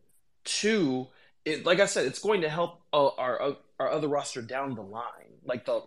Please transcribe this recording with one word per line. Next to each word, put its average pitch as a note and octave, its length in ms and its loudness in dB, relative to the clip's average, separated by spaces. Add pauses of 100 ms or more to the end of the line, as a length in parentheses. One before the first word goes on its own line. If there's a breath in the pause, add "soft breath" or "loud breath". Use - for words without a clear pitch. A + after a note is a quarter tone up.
(440)
Two, D3 640 0 (380)
it, D3+ 200 -4
like F3+ 140 6
I G3 80 6
said, E3 180 0
it's - 140 -4
going G3+ 220 2
to D#3 80 0
help, E3+ 320 -4 (120)
uh, C#3+ 140 6
our, - 340 -2
uh, C#3 120 0 (260)
our C#3+ 100 0
other D3+ 180 0
roster C#3 360 -2
down C3 320 -6
the G#2 80 -10
line. A2 500 -12 (100)
Like, B2 220 -4
the, A2+ 220 0